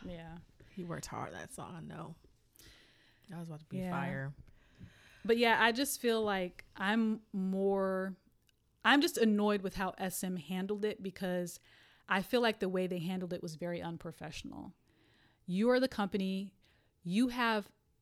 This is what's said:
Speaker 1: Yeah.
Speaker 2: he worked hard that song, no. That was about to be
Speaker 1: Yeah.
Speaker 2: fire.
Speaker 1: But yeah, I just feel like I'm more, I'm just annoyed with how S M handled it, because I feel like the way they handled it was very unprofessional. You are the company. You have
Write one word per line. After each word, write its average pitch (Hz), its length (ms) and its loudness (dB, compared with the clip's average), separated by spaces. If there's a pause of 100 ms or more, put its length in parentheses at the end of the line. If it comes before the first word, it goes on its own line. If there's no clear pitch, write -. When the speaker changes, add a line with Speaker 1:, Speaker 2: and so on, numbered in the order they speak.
Speaker 1:
Yeah. 165 320 -12 (380)
Speaker 2:
he 180 80 -8
worked 165 240 -6
hard 95 260 -8
that 85 200 -12
song, 165 340 -12
no. 160 280 -12 (1120)
That 170 100 -12
was 165 80 -10
about 156 140 -10
to 156 60 -20
be 185 120 -6
Speaker 1:
Yeah. 180 120 -4
Speaker 2:
fire. 175 420 -4 (920)
Speaker 1:
But 233 120 4
yeah, 233 240 6
I 233 100 8
just 269 280 0
feel 226 240 2
like 190 420 -2 (100)
I'm 220 460 2 (120)
more, 190 840 0 (680)
I'm 269 160 8
just 339 160 2
annoyed 208 440 4
with 190 140 -4
how 185 220 -2
S 185 260 -4
M 185 140 -2
handled 196 480 -4
it, 202 180 -4
because 180 560 -4 (480)
I 190 140 2
feel 240 200 2
like 220 180 2
the 190 100 0
way 185 180 2
they 180 120 -2
handled 180 340 -4
it 175 100 -4
was 160 120 -8
very 175 260 -4
unprofessional. 165 920 -10 (720)
You 196 260 2
are 254 80 6
the 262 100 4
company. 190 640 -2 (500)
You 214 260 2
have 226 400 0 (320)